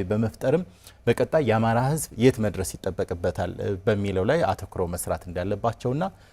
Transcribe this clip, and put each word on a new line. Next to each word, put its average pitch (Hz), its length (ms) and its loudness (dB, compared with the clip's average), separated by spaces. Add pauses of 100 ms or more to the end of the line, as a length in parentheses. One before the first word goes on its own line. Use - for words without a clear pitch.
በመፍጠርም 113 580 0 (400)
በቀጣይ 151 420 2
የአማራ 113 380 4
ህዝብ 147 360 -2
የት 127 200 6
መድረስ 95 320 -2
ይጠበቅበታል 90 840 -4 (280)
በሚለው 101 440 0
ላይ 151 180 2
አተኩረው 95 460 -2
መስራት 87 360 -4
እንዳለባቸውና 101 760 -2 (300)